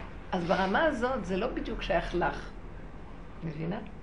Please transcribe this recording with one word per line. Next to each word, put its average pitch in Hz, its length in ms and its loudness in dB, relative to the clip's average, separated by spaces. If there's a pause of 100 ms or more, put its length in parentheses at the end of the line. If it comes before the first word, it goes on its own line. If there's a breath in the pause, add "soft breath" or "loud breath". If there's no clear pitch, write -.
(320)
אז 180 120 2
ברמה 190 400 4
הזאת 247 400 2
זה 185 120 0
לא 208 100 2
בדיוק - 360 -2
שייך 170 320 2
לך. - 360 0 (920)
מבינה? 160 340 -2 (240)